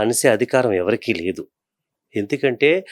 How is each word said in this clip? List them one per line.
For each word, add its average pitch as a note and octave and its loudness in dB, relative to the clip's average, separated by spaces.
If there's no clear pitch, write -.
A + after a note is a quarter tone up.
అనిసే A#2 2
అధికారం A#2+ 2
ఎవరికీ G2 -2
లేదు. E2+ -6
ఎందుకంటే C3+ 0